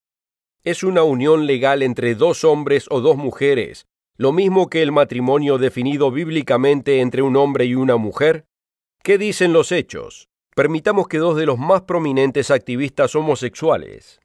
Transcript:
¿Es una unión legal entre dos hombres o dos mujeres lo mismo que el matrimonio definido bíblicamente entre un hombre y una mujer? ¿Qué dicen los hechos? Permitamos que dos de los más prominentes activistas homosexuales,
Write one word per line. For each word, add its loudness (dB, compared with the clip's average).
¿Es -6
una 2
unión 2
legal 0
entre -2
dos 0
hombres 2
o -2
dos 4
mujeres -2
lo 0
mismo 2
que -2
el 0
matrimonio 0
definido -2
bíblicamente 0
entre -2
un 0
hombre 2
y -2
una 2
mujer? -2
¿Qué 2
dicen 0
los 2
hechos? -6
Permitamos 0
que -4
dos 0
de -2
los 0
más 0
prominentes -2
activistas -2
homosexuales, -4